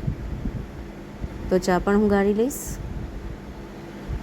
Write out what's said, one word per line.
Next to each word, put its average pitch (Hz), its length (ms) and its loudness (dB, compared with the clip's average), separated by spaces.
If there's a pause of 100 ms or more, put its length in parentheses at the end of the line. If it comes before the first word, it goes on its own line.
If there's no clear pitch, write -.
(1500)
તો 185 80 6
ચા 180 220 4
પણ 196 160 4
હું 208 140 6
ગાળી 202 240 6
લઈશ. 233 440 0 (1500)